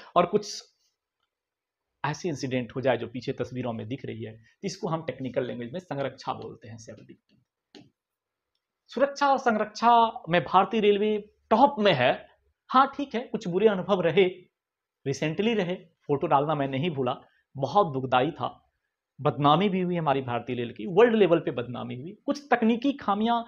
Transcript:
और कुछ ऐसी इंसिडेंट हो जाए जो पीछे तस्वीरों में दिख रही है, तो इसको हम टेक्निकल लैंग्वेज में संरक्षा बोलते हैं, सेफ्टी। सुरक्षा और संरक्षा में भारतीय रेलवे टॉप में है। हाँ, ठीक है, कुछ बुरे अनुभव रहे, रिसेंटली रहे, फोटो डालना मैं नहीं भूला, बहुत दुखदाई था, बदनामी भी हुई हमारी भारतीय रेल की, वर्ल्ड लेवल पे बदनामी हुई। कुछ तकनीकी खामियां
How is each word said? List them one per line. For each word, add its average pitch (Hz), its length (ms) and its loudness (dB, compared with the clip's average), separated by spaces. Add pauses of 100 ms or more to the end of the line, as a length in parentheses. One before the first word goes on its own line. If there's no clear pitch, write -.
(160)
और 175 100 4
कुछ - 360 -4 (1400)
ऐसी 147 240 -6
इंसिडेंट 127 480 -6
हो 131 40 -8
जाए 123 160 2
जो 117 100 -6
पीछे 123 260 -10
तस्वीरों 123 400 -6
में 110 160 -10
दिख 127 160 -10
रही 113 180 -10
है, 113 100 -14
तो - 340 -16
इसको 190 220 -8
हम 160 140 -6
टेक्निकल 131 420 -6
लैंग्वेज 120 280 -10
में 180 80 -10
संरक्षा 135 520 -8
बोलते 107 360 -14
हैं, 113 100 -16
सेफ्टी। 110 440 -20 (1700)
सुरक्षा 277 400 0
और 262 100 4
संरक्षा 226 880 2
में 170 160 2
भारतीय 196 360 2
रेलवे 208 500 2 (200)
टॉप 269 280 6
में 202 140 4
है। 135 440 0 (320)
हाँ, 269 280 4
ठीक 277 180 -10
है, 226 60 -2
कुछ - 280 -8
बुरे 196 200 4
अनुभव 185 320 0
रहे, 170 240 4 (840)
रिसेंटली 160 480 -2
रहे, 180 200 -2
फोटो 151 520 -4
डालना 151 280 2
मैं 139 140 -2
नहीं 139 220 -2
भूला, 135 260 -4 (400)
बहुत 139 360 0
दुखदाई 127 380 0
था, - 420 -12 (480)
बदनामी 147 480 2
भी 185 120 -2
हुई 180 160 -2
हमारी 147 240 0
भारतीय 120 360 -4
रेल 117 160 -6
की, 107 140 -12
वर्ल्ड 220 280 6
लेवल 170 240 6
पे - 120 -4
बदनामी 123 460 -8
हुई। 160 300 -14
कुछ 285 240 -6
तकनीकी 233 420 2
खामियां 226 560 -2